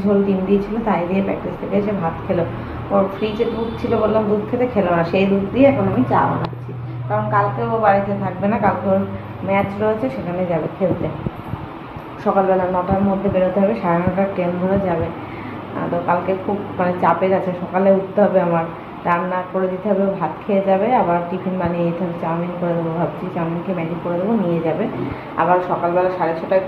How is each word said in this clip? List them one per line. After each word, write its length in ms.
ঝোল 200
ডিম 220
দিয়েছিল, 400
তাই 220
দিয়ে 140
প্র্যাকটিস 300
থেকে 160
এসে 140
ভাত 220
খেলো। 180
ওর 140
ফ্রিজে 280
দুধ 360
ছিল, 160
বললাম 260
দুধ 280
খেতে, 220
খেলো 220
না, 80
সেই 220
দুধ 280
দিয়ে 160
এখন 140
আমি 260
চা 100
বানাচ্ছি, 540
কারণ 200
কালকে 340
ও 160
বাড়িতে 440
থাকবে 240
না, 100
কালকে 320
ওর 160
ম্যাচ 220
রয়েছে, 300
সেখানে 360
যাবে 220
খেলতে। 280
সকালবেলা 400
নটার 280
মধ্যে 280
বেরোতে 300
হবে, 220
সাড়ে 160
নটার 360
ট্রেন 160
ধরে 180
যাবে। 260
আহ, 880
তো 140
কালকে 300
খুব, 120
মানে, 240
চাপের 320
আছে, 180
সকালে 300
উঠতে 300
হবে 200
আমার, 240
রান্না 380
করে 140
দিতে 220
হবে, 160
ভাত 120
খেয়ে 180
যাবে, 300
আবার 240
টিফিন 300
বানিয়ে 260
দিতে 180
হবে। 180
চাউমিন 280
করে 120
দেবো 240
ভাবছি, 380
চাউমিনকে 380
ম্যাগি 300
করে 140
দেবো, 160
নিয়ে 260
যাবে। 280
আবার 300
সকালবেলা 500
সাড়ে 240
ছটায় 260